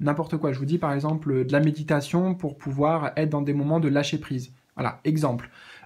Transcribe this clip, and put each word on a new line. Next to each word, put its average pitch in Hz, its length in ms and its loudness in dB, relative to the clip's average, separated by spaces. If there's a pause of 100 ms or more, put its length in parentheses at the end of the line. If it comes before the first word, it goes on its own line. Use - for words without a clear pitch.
n'importe 147 360 0
quoi. 151 140 0
Je 131 80 -4
vous 139 60 -4
dis 160 120 2
par 160 140 0
exemple 143 540 0
de 131 80 -4
la 143 80 6
méditation 156 760 2
pour 151 220 -6
pouvoir 147 580 0
être 156 140 0
dans 147 120 0
des 143 120 0
moments 147 260 2
de 156 80 2
lâcher 143 300 2
prise. 131 340 -8 (240)
Voilà, 123 280 -4
exemple. 147 460 0 (360)